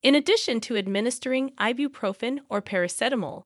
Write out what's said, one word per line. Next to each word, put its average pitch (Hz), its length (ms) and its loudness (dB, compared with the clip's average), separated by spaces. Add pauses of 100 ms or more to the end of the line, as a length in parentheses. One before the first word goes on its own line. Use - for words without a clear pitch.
In 277 120 6
addition 294 460 2
to 226 160 -2
administering 247 800 -2
ibuprofen 240 800 -2 (100)
or 202 120 -2
paracetamol 190 840 -2